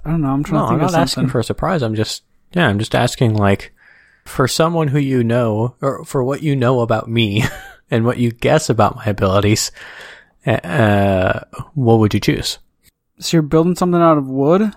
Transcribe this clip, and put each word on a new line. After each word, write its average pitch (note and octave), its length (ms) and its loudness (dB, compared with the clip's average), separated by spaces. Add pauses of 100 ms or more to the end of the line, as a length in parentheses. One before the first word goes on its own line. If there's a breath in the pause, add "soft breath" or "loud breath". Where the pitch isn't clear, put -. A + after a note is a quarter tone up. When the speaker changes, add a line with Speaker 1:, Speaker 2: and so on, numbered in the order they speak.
Speaker 1:
I D#3 80 -6
don't E3 100 0
know. C#3 60 -2
I'm C#3 160 -2
trying - 160 -2
Speaker 2:
No, E3 60 -2
Speaker 1:
to A2 40 -2
think D3+ 120 0
Speaker 2:
I'm E3+ 40 2
Speaker 1:
of F#3 60 0
Speaker 2:
not E3 80 2
asking - 220 0
Speaker 1:
something. B2+ 100 0
Speaker 2:
for B2 80 2
a - 40 -2
surprise. D#3+ 380 -2
I'm A2 140 -2
just, - 260 -4 (300)
yeah, E3+ 160 2
I'm G2+ 100 2
just A2 160 -2
asking, A#2+ 400 0
like, G2 380 0 (520 soft breath)
for - 220 -2
someone E3 400 0
who C#3+ 140 0
you C3 240 0
know, A#2 560 0
or C#3 240 -4
for C#3 180 -4
what C3+ 220 -4
you C#3+ 100 0
know B2+ 240 2
about A#2 320 -2
me A2+ 320 2 (240 loud breath)
<laughs> - 240 -20
and A2+ 160 0
what B2 120 -2
you A#2+ 120 0
guess B2+ 400 -2
about G#2+ 240 2
my - 120 -10
abilities, G2+ 640 0 (760 loud breath)
uh, C3 60 0
uh, G2+ 880 0 (340)
what A#2 240 4
would G#2+ 160 2
you G#2 60 0
choose? - 380 -4 (600)
Speaker 1:
So - 180 -2
you're D#3 60 4
building D#3+ 320 2
something F3 260 0
out E3 160 6
of C3+ 120 -2
wood? D#3+ 480 2